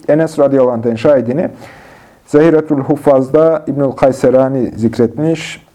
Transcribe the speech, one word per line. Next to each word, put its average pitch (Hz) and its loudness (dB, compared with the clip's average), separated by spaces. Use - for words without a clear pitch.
Enes 156 0
radıyallahu 135 2
anh'ın 113 -4
şahidini 131 0
Zahiretül 156 2
Huffaz'da 151 0
İbnül 135 -2
Kayserani 131 0
zikretmiş. 117 -2